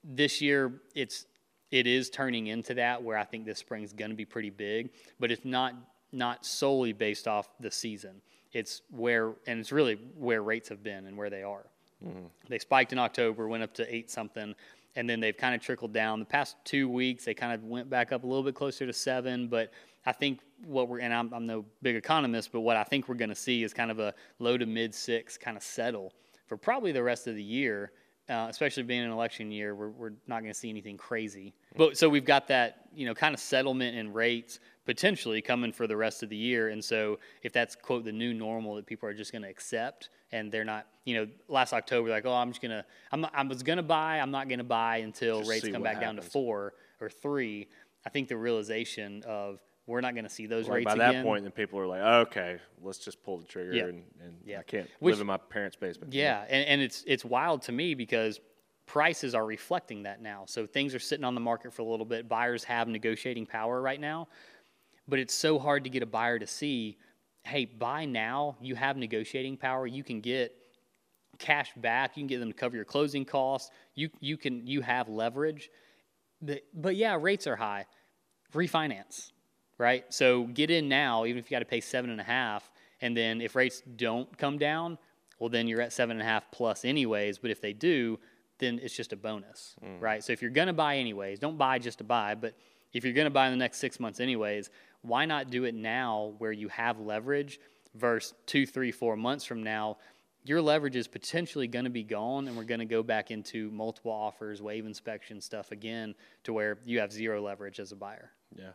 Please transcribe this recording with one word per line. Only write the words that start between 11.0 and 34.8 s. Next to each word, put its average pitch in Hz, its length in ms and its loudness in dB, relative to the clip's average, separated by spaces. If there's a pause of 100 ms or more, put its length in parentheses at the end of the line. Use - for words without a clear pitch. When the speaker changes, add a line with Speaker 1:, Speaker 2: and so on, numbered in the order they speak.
Speaker 1:
and 98 100 -12
where 104 120 -6
they 98 140 -8
are. 101 220 -8 (380)
Speaker 2:
Mm-hmm. 92 240 -12 (200)
Speaker 1:
They 120 120 -2
spiked 131 340 6
in 127 60 2
October, 113 500 2
went 113 140 -2
up 107 120 -8
to 120 180 -4
eight 117 160 -6
something, 107 460 -8 (400)
and 120 140 -2
then 117 100 2
they've 110 180 2
kinda 123 200 2
trickled 117 340 -4
down. 110 280 2
The 107 60 -6
past 143 380 0
two 139 240 2
weeks, 123 380 0
they 113 80 -2
kind 120 180 -4
of 113 140 -6
went 123 240 -6
back 123 240 2
up 123 100 -2
a 127 40 -4
little 135 160 0
bit 135 120 -2
closer 139 300 -4
to 120 80 -4
seven, 127 540 -2
but 117 260 0 (320)
I 127 80 2
think 139 260 0 (260)
what 131 220 0
we're, 123 120 -4
and 120 140 0
I'm, 117 200 0
I'm 117 120 -6
no 113 200 -4 (160)
big 123 160 2
economist, 120 560 2
but 117 80 0
what 113 160 6
I 107 80 4
think 135 240 -2
we're 127 60 -2
gonna 110 200 -2
see 120 280 0
is 107 100 -2
kind 113 180 -2
of 110 80 -4
a 104 140 0 (260)
low 120 180 4
to 120 80 2
mid 113 300 -2
six - 420 -2
kinda 110 220 -8
settle 113 540 -4 (320)
for 107 100 -8
probably 214 380 0
the 127 100 2
rest 120 240 0
of 113 80 -4
the 107 80 -6
year. 107 480 -2 (380)
Uh, 113 200 -2
especially 135 340 -2
being 120 200 0
an 117 60 -2
election 113 440 -4
year, 104 200 -4
we're, 104 140 -8
we're 113 240 -10 (160)
not 117 140 -4
gonna 107 120 -8
see 117 160 -8
anything 104 280 -10
crazy. 101 560 -6 (240)
But 156 200 8
so 165 120 10
we've 143 160 6
got 139 240 8
that, 123 440 4
you 139 120 -6
know, 113 100 -2
kinda 151 220 2
settlement 131 580 2
in 107 160 -4
rates 117 480 2 (240)